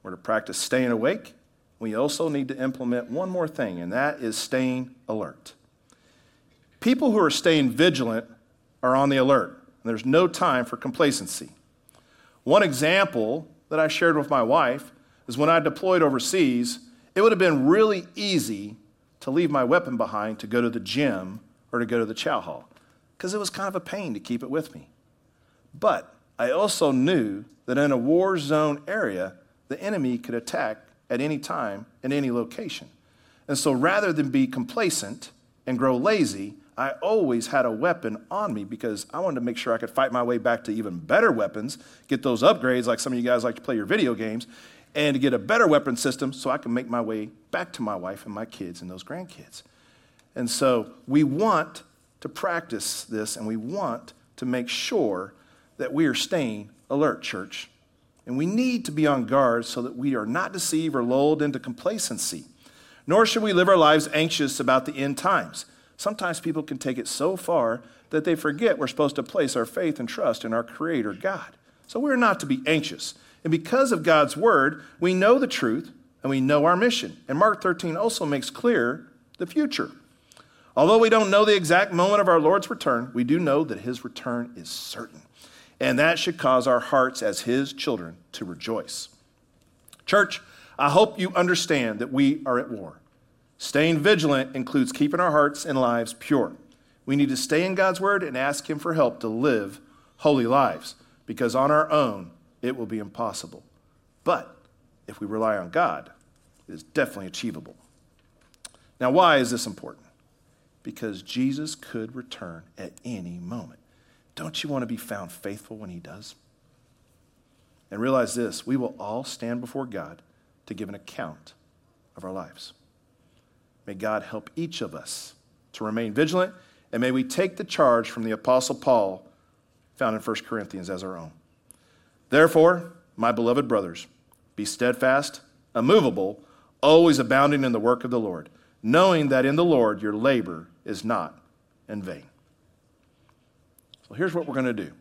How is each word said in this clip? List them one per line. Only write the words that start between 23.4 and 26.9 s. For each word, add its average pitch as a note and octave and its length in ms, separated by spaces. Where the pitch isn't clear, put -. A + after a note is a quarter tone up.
kind G3 200
of F#3+ 60
a F3+ 40
pain F#3 340
to G2+ 60
keep A#2+ 240
it B2+ 60
with D#3 260
me. D#2 140
But F3 360
I A#2+ 140
also E3+ 400